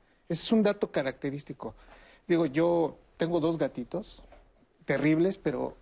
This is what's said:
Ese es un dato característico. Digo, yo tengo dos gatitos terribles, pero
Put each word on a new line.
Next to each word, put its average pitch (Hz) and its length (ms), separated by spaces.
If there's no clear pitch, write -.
Ese 170 140
es - 100
un 220 120
dato 208 240
característico. 135 840
Digo, 170 200
yo 165 520
tengo 170 220
dos 165 200
gatitos - 680
terribles, 156 540
pero 127 440